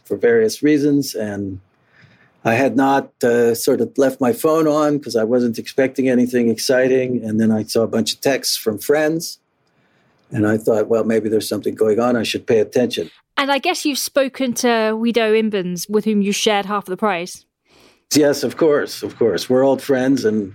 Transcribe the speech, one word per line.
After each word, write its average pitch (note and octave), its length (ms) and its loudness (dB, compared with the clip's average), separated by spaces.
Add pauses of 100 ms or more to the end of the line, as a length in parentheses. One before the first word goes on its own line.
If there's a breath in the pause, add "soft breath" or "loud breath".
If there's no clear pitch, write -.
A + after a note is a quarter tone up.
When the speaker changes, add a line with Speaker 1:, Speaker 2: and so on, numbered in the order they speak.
Speaker 1:
for G#2 120 -6
various A2+ 480 0
reasons. C#3+ 500 2
And G2+ 460 -8 (840 soft breath)
I A2+ 100 2
had A#2+ 200 2
not, C3+ 380 0 (100)
uh, A#2+ 320 4
sort B2+ 260 0
of - 160 -4
left C3+ 240 2
my B2 120 2
phone D#3 340 2
on D3 320 2
'cause A#2+ 160 -8
I A2+ 80 2
wasn't A#2 380 0
expecting C3 480 0
anything B2 400 2
exciting. B2+ 760 0
And A2 180 -4
then A2 120 4
I G#2+ 100 0
saw A2+ 200 0
a A2 40 0
bunch A2 280 -2
of - 60 -20
texts C3 360 -2
from G#2+ 220 -4
friends. D#3 600 -2 (920)
And G#2+ 120 0
I G#2+ 120 2
thought, G#2+ 320 0
"Well, A2+ 160 2
maybe A2 240 0
there's G#2+ 200 0
something G2+ 280 -4
going A2 240 2
on. B2 160 2
I A2 80 -2
should - 240 -6
pay A3 100 4
attention." B2 520 -2 (260 soft breath)
Speaker 2:
And C#4 140 0
I C#4 80 2
guess E4+ 280 -2
you've C4+ 120 -2
spoken C4+ 560 -2
to A3+ 440 0
Guido A3+ 340 2
Imbens, G3+ 560 -2
with G#3 160 0
whom G#3+ 160 2
you G3 100 0
shared G3+ 360 0
half G3+ 180 -4
of F#3 60 -10
the F#3 60 -6
prize. F3+ 500 -4 (640 soft breath)
Speaker 1:
Yes, C#3+ 300 4
of A#2+ 160 -6
course, D3 440 0
of G2+ 160 -10
course. G2+ 300 -2
We're B2+ 140 2
old C3+ 180 2
friends B2+ 460 0
and G#2+ 280 -2